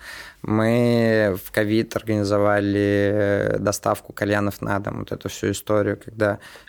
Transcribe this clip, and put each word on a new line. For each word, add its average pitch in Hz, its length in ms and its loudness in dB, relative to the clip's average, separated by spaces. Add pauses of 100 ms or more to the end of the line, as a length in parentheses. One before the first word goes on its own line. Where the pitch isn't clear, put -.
(420)
Мы 113 1040 2
в - 60 -16
ковид 110 460 0
организовали, 101 1160 2
э, 104 460 0
доставку 104 540 -2
кальянов 101 500 -2
на 104 160 -2
дом, 98 220 -6
вот 101 120 -10
эту 98 160 -8
всю 101 220 -4
историю, 104 520 0
когда 107 360 -2 (300)